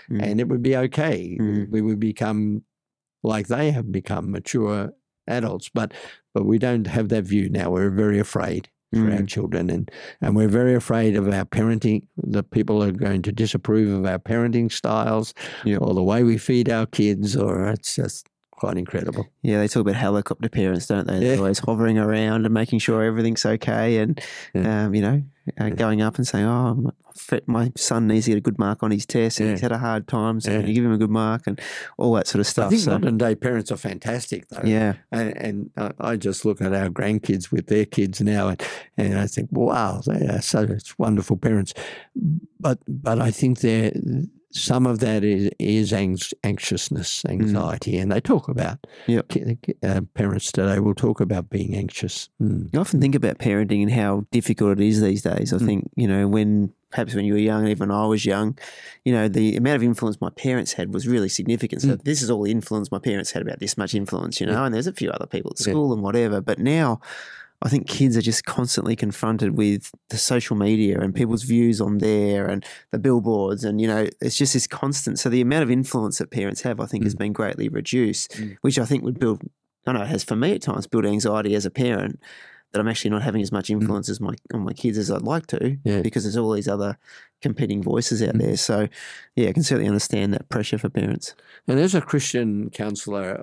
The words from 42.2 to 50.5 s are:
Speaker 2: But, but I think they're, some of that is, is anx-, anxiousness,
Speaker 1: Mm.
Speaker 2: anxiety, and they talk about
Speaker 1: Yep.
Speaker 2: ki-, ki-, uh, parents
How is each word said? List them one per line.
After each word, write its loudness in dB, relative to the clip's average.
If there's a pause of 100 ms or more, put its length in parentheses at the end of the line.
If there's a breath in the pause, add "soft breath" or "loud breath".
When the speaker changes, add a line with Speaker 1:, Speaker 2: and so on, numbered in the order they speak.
Speaker 2:
But, 0
but -2
I 2
think 2
they're, 2 (600)
some 2
of 0
that 2
is, 2 (100)
is 2
anx-, -2 (100)
anxiousness, -4
Speaker 1:
Mm. -2
Speaker 2:
anxiety, 0
and 0
they 2
talk 2
about -2 (280 loud breath)
Speaker 1:
Yep. 2
Speaker 2:
ki-, -2
ki-, -4
uh, 2 (140)
parents 0